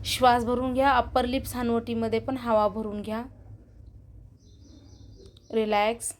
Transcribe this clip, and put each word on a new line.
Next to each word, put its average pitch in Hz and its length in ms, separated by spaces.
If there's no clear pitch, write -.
श्वास 247 400
भरून 247 300
घ्या. 269 160
अप्पर 247 340
लिप्स 247 320
हनवटीमध्ये 233 600
पण 262 180
हवा 226 320
भरून 208 340
घ्या. 214 200
रिलॅक्स. 214 680